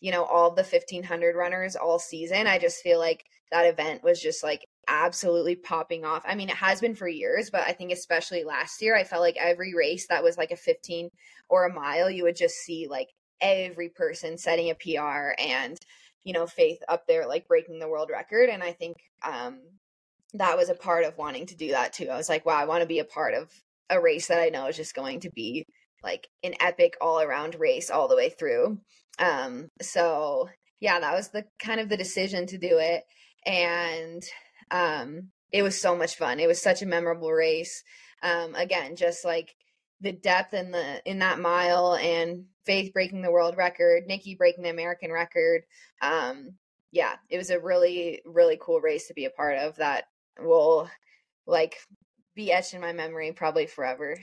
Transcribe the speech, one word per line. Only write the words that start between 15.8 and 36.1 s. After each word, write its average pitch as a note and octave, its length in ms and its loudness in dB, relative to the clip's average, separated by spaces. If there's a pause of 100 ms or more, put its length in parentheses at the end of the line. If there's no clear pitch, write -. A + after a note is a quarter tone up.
you F#3+ 100 -8
know, E3+ 140 0
Faith E3+ 420 0
up E3+ 180 -2
there, D#3+ 200 2
like, D3+ 200 -4
breaking E3 320 2
the D#3+ 100 -8
world D#3 200 -4
record. G#3+ 400 2
And G3 140 -4
I F3 100 -4
think, E3+ 240 -12 (260)
um, C3 380 -8 (720)
that F#3 240 2
was F3+ 120 4
a F3 60 0
part E3+ 300 2
of D#3 120 -4
wanting D3 300 -8
to - 80 -18
do D#3 160 -6
that B2+ 220 0
too. - 160 -8
I B2+ 80 -4
was D#3+ 120 -4
like, D#3 160 0
"Wow, D#3+ 120 4
I D3 80 2
wanna E3 200 2
be D#3+ 140 -2
a D3+ 60 0
part C#3+ 280 -2
of C#3+ 180 -4 (380)
a F#3 100 4
race E3 280 4
that E3+ 140 4
I E3 80 4
know C3+ 180 -2
is D#3+ 80 -4
just D#3 180 -10
going C3+ 280 -6
to F#3 100 -12
be, A#2 320 -8 (400)
like, - 260 -8 (140)
an F3+ 160 -6
epic F3 400 2
all-around D#3+ 560 0
race D#3+ 340 0
all D3 200 2
the - 80 6
way C3+ 120 4
through." D#3+ 520 0 (380)
Um, C#3+ 500 -2 (120)
so D3+ 680 0 (320)
yeah, F3 180 2
that D3+ 160 -2
was G3+ 140 -4
the, G#3 160 -6 (140)
kind A3 200 -4
of G#3+ 100 -4
the G#3 80 0
decision F#3 500 -4
to F#3 100 -12
do F3 200 4
it. D#3+ 280 0 (400)
And, E3+ 800 -2 (460)
um, D#3+ 640 -2 (200)
it G3+ 120 2
was G3 160 -2
so F3+ 160 2
much E3+ 220 -2